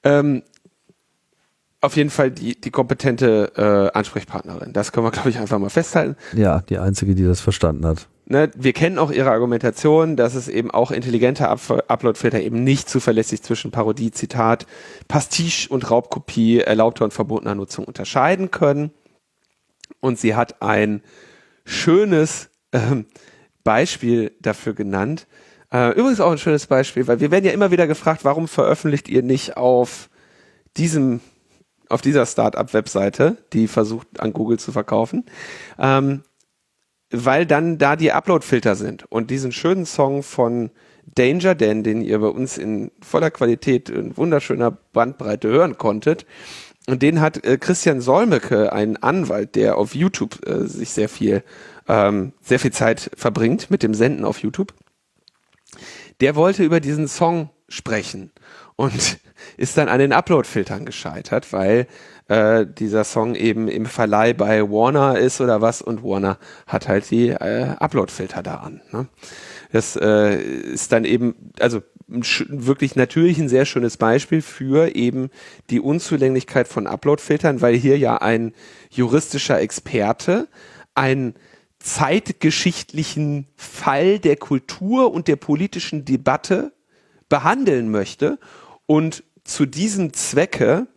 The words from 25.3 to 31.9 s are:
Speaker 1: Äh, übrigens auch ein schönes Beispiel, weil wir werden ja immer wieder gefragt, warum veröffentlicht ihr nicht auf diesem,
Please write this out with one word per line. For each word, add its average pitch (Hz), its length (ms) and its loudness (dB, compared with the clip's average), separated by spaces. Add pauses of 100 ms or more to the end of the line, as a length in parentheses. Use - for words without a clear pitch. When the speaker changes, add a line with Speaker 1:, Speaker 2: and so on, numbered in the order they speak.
Speaker 1:
Äh, 123 200 2
übrigens 226 300 2
auch 170 120 4
ein 147 60 -2
schönes 151 280 0
Beispiel, 135 400 0
weil 120 140 2
wir 147 100 0
werden 190 140 4
ja 185 80 2
immer 196 180 2
wieder 175 160 4
gefragt, 156 380 -2
warum 156 240 0
veröffentlicht - 600 0
ihr 127 120 4
nicht 127 360 -2
auf 123 500 0 (680)
diesem, 143 420 0 (680)